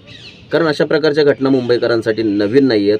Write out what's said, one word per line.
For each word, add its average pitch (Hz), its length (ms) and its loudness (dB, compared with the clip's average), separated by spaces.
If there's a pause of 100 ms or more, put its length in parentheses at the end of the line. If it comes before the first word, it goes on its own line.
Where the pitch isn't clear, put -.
(520)
कारण 160 140 0
अशा 151 180 -2
प्रकारच्या 151 400 0
घटना 135 240 0
मुंबईकरांसाठी 117 760 0
नवीन 107 440 0
नाही 104 240 2
आहेत. 104 100 0